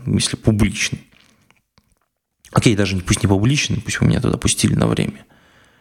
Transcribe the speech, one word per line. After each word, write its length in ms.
если 220
публичный. 680
Окей, 240
даже 180
не, 60
пусть 200
не 60
публичный, 540
пусть 180
вы 80
меня 140
туда 160
пустили 360
на 140
время. 380